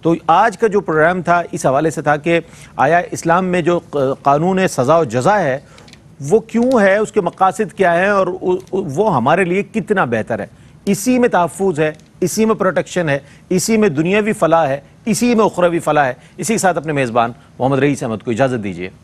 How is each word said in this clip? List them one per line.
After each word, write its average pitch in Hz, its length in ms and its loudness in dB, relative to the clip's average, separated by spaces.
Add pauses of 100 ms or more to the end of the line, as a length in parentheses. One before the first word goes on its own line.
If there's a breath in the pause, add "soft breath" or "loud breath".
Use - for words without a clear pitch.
تو 165 120 2 (120)
آج 190 320 2
کا 226 80 0
جو 208 140 0
پروگرام 170 420 0
تھا، 175 200 2 (100)
اس 165 140 -4
حوالے 147 240 2
سے 156 120 -8
تھا 147 140 2
کہ 165 240 0 (360 loud breath)
آیا 151 240 2 (100)
اسلام 170 360 0
میں 180 160 0
جو 170 180 0 (100)
ق-، 143 80 -4 (240)
قانون 175 460 2
سزا 143 280 2
و 165 80 2
جزا 131 360 0
ہے، 143 180 -2 (720 loud breath)
وہ 214 120 4
کیوں 233 400 0
ہے، 196 160 4
اس 214 160 -2
کے 214 80 0
مقاصد 185 560 -2
کیا 175 220 2
ہیں، 190 100 2
اور 196 180 2 (460)
وہ 190 440 -2
ہمارے 151 280 2
لیے 180 180 -2
کتنا 196 420 -2
بہتر 107 360 -4
ہے۔ 92 60 -8 (380 loud breath)
اسی 247 340 0
میں 240 100 2
تحفظ 180 520 0
ہے، 156 120 0 (280)
اسی 208 240 0
میں 220 100 0
پروٹیکشن 180 540 -2
ہے، 139 100 0 (300 loud breath)
اسی 202 280 0
میں 214 120 4
دنیاوی 190 440 0
فلاح 160 360 2
ہے، 135 120 -4 (240 soft breath)
اسی 233 300 0
میں 220 100 2
اخروی 175 340 0
فلاح 151 280 0
ہے۔ 123 80 -4 (220 loud breath)
اسی 190 180 -4
کے 196 40 -2
ساتھ 180 200 0
اپنے 156 140 -6
میزبان 120 400 -2 (260 soft breath)
محمد 131 200 0
رئیس 139 240 0
احمد 110 220 -6
کو 123 60 -6
اجازت 120 340 -2
دیجیے۔ 90 260 -8 (140)